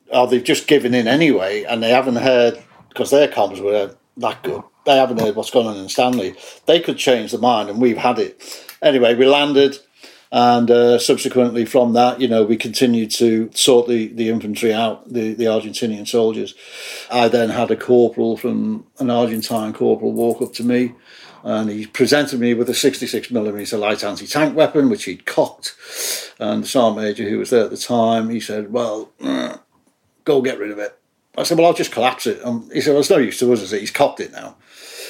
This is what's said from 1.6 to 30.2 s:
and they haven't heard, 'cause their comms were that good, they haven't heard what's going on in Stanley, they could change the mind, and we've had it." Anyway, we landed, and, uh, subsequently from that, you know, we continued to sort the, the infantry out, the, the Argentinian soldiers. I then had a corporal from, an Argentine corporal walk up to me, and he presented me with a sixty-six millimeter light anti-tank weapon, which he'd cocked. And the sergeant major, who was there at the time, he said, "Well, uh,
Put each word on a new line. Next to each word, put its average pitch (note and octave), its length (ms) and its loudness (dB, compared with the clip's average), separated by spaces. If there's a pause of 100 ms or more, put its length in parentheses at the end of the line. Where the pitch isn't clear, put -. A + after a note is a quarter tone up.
and A2+ 180 -4
they A2+ 80 0
haven't B2+ 280 2
heard, B2 440 2 (320)
'cause - 160 -4
their C#3 180 6
comms F#2 320 -2
were G2+ 360 -2 (220)
that A2+ 260 -6
good, - 180 -8 (240)
they C#3 120 6
haven't B2 240 2
heard G#2+ 140 0
what's - 160 -6
going A#2 160 2
on G#2 100 -6
in F#2+ 100 -12
Stanley, B2 480 -2 (300)
they E3+ 140 4
could E3 180 -6
change A#2 340 0
the A#2 60 -6
mind, G#2+ 320 2
and G#2+ 120 -4
we've A#2 160 2
had A#2+ 220 0
it." - 220 -6 (400)
Anyway, B2+ 340 4
we B2+ 100 4
landed, C#3 540 4 (520)
and, A#2+ 380 4
uh, A#2+ 300 6
subsequently A#2+ 680 0
from A#2+ 280 2
that, B2 280 2
you C3 60 0
know, A2+ 160 2
we A2 140 0
continued A#2 540 0
to A2 420 0
sort A#2+ 340 4
the, A2+ 220 -2
the A2+ 200 -4
infantry G#2+ 440 -2
out, A2 380 -4
the, A2 220 -4
the A2+ 120 -2
Argentinian G#2+ 640 -4
soldiers. A2 460 -2 (560)
I A#2+ 200 2
then A#2 200 2
had A2+ 220 -2
a A2 40 2
corporal A#2 640 2
from, A2 480 -4 (140)
an C3 100 -2
Argentine A2 640 -2
corporal A2+ 380 0
walk A#2 300 -2
up - 120 -6
to A#2 100 -10
me, B2 300 0 (500)
and G#2+ 260 -2
he G#2+ 160 -8
presented C#3 540 0
me A#2+ 140 2
with A#2 160 -2
a A#2+ 40 -2
sixty-six B2 580 -2
millimeter G#2+ 460 -4
light G#2 260 -2
anti-tank G#2 520 -4
weapon, C#3 340 4
which - 160 -2
he'd - 200 -10
cocked. - 500 -4 (640)
And G#2+ 240 -4
the - 40 -10
sergeant A2+ 300 2
major, G#2+ 320 -4
who A2 100 -4
was G2+ 120 -6
there A#2 120 4
at F#2+ 80 -4
the G2+ 60 -10
time, A2+ 520 0
he A#2 120 -6
said, G#2+ 320 -8
"Well, A2+ 360 -4 (140)
uh, C2+ 320 -6 (680)